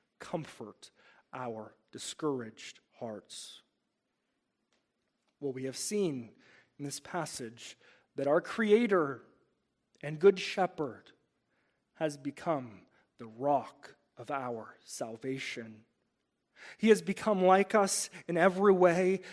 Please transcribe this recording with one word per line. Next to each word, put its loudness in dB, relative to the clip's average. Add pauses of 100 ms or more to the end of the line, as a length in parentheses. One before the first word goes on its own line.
(200)
comfort -12 (420)
our -10 (180)
discouraged -8 (180)
hearts? -16 (1800)
Well, -6
we -10
have -8
seen -4 (480)
in -10
this -10
passage -10 (360)
that -2
our 4
Creator 2 (800)
and -8
Good 6
Shepherd -4 (840)
has -4
become -6 (380)
the -16
rock -2 (220)
of -14
our -8
salvation. -10 (920)
He 4
has 6
become 0
like 6
us 2 (180)
in -2
every 6
way, 4 (120)